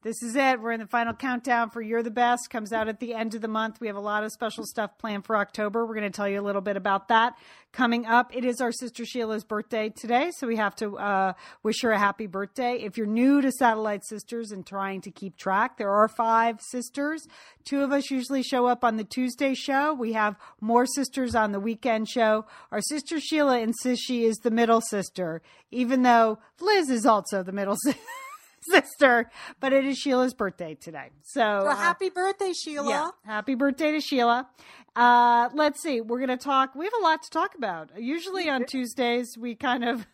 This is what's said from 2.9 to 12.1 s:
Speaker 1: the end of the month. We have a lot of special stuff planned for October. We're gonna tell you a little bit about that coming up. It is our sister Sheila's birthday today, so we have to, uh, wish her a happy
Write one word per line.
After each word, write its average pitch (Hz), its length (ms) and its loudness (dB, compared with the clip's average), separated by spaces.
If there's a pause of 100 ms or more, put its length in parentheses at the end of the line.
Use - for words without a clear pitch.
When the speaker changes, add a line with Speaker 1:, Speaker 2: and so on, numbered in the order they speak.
Speaker 1:
the 240 140 -6
end 226 200 -4
of 226 60 -8
the 220 80 -6
month. 220 320 -4
We 233 80 -6
have 202 80 -6
a 202 40 -8
lot 208 220 -2
of 214 80 -6
special 220 340 -6
stuff 208 320 -6
planned 202 300 -8
for 226 100 0
October. 208 480 -2
We're 226 120 -8
gonna 208 120 -2
tell 202 200 -4
you 202 120 -2
a 202 60 -4
little 202 140 0
bit 196 160 -2
about 196 320 0
that 233 260 4 (380)
coming 233 340 0
up. 233 280 4
It 247 100 -4
is 247 160 -2
our 240 100 0
sister 233 340 -10
Sheila's 220 380 -4
birthday 214 460 -4
today, 240 480 0
so 269 100 -6
we 226 80 0
have 214 220 0
to, 208 220 -6
uh, 190 340 0 (320)
wish 220 180 -2
her 240 80 2
a 214 80 4
happy 202 300 0